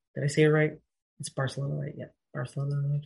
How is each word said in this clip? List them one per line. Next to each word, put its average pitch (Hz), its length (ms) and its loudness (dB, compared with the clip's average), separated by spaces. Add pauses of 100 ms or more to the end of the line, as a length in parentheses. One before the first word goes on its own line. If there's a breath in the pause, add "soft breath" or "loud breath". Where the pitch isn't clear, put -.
(140)
Did 135 100 -4
I - 20 4
say 151 160 4
it 151 60 8
right? 151 240 4 (480)
It's 143 100 -12
Barcelona, 139 460 -4
right? 147 200 -6
Yeah, 123 100 -12 (280)
Barcelona. 143 720 -2